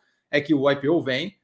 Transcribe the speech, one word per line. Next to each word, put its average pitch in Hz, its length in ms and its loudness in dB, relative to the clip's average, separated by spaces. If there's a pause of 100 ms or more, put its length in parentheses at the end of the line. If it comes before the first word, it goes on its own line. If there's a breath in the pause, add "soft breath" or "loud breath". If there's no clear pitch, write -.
(320)
é 147 80 2
que 147 140 0
o 139 180 2
I 139 60 0
P 139 100 -6
O 160 140 2
vem 131 420 -4